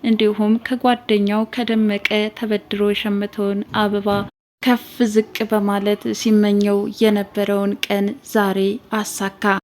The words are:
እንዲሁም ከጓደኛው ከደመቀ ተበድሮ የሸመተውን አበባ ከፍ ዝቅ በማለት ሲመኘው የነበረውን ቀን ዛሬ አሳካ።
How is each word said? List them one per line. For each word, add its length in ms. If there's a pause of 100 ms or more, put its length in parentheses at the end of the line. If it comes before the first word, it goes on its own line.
እንዲሁም 480 (120)
ከጓደኛው 840
ከደመቀ 580 (260)
ተበድሮ 520
የሸመተውን 760 (140)
አበባ 320 (540)
ከፍ 240 (200)
ዝቅ 300 (100)
በማለት 580 (120)
ሲመኘው 640 (180)
የነበረውን 760 (100)
ቀን 240 (220)
ዛሬ 320 (340)
አሳካ። 680